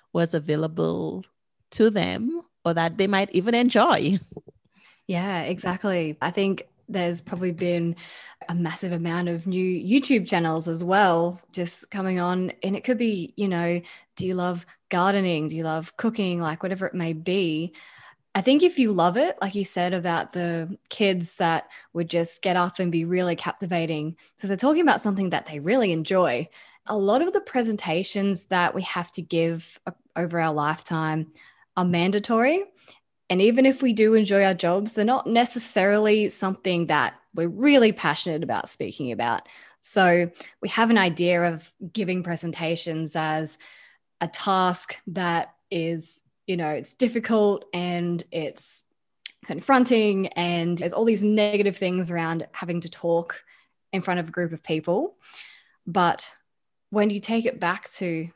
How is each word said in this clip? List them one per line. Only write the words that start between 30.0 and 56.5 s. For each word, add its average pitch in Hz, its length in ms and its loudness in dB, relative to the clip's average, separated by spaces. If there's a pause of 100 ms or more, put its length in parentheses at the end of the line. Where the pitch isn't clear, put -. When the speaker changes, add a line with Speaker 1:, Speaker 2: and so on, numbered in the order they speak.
Speaker 2:
over 170 240 -2
our 160 120 2
lifetime 156 800 -2 (440)
are 185 80 0
mandatory. 208 800 2 (640)
And 185 100 2
even 233 240 6
if 269 180 4
we 254 100 4
do 220 220 6
enjoy 196 300 4
our 190 100 4
jobs, 185 400 0
they're 214 100 0
not 254 220 2
necessarily 214 1040 2
something 185 580 -2
that 147 280 2 (200)
we're 170 140 -2
really 233 440 6
passionate 156 500 -2
about 117 260 -4
speaking 123 420 -8
about. 117 380 -4 (320)
So 175 500 4 (300)
we - 80 -6
have 226 220 2
an 226 80 6
idea 175 460 2
of 165 280 -4 (200)
giving 185 300 -4
presentations 165 920 -6
as 156 420 -4 (640)
a 170 80 -2
task 185 680 0 (120)
that 175 460 -2 (160)
is, 165 500 -4 (260)
you 185 100 -2
know, 165 120 -2
it's 143 260 -6
difficult 220 800 0
and 175 580 -2
it's - 540 -8 (600)
confronting 220 840 2
and 175 500 -2
there's 170 140 -4
all 226 120 0
these 214 200 2
negative 208 520 2
things 180 340 -2
around 165 420 -4
having 175 300 -6
to 170 80 -12
talk 170 520 -2 (500)
in 190 100 -2
front 180 180 -2
of 165 80 -8
a 165 40 -16
group 170 200 -4
of 165 100 -12
people. 175 540 -2 (680)
But 175 440 0 (600)